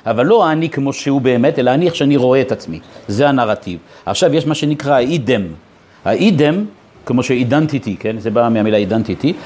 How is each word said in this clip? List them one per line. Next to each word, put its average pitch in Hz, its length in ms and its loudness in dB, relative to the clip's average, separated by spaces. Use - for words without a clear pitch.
אבל 123 200 0
לא 208 200 4
האני 160 220 0
כמו 139 240 -4
שהוא 139 280 -2
באמת, 123 380 2
אלא 127 120 2
אני 156 160 2
איך 170 80 0
שאני 143 220 2
רואה 127 240 4
את 127 120 -2
עצמי. - 280 -10
זה 117 200 2
הנרטיב. 107 500 -2
עכשיו 135 280 0
יש 156 120 0
מה 151 80 0
שנקרא 147 400 -2
האידם. 127 480 0
האידם, 156 600 2
כמו 123 160 0
שאידנטיטי, 123 720 -2
כן? 110 220 -6
זה 110 120 -6
בא 117 180 2
מהמילה 107 280 2
אידנטיטי. 107 560 -2